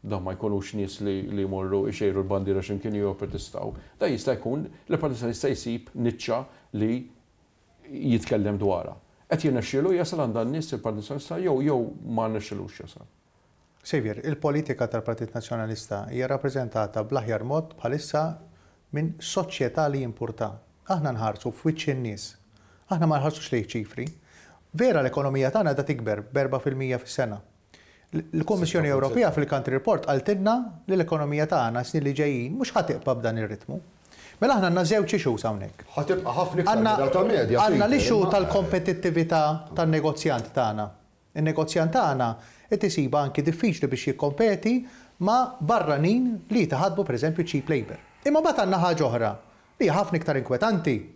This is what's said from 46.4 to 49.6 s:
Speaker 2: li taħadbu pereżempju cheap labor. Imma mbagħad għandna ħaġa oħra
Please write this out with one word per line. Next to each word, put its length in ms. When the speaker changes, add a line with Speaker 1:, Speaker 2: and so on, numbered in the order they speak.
Speaker 2:
li 200
taħadbu 380
pereżempju 420
cheap 240
labor. 300
Imma 200
mbagħad 240
għandna 160
ħaġa 260
oħra 240